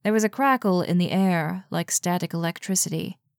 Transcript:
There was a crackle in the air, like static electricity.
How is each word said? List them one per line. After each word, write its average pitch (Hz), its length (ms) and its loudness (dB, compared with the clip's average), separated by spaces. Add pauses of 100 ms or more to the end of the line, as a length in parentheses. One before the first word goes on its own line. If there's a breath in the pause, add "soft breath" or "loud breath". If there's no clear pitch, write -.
There 214 100 2
was 214 100 4
a 220 60 2
crackle 240 540 2
in 175 160 2
the 175 100 2
air, 180 640 0
like 165 180 -4
static 175 460 -2
electricity. 170 840 -4 (200)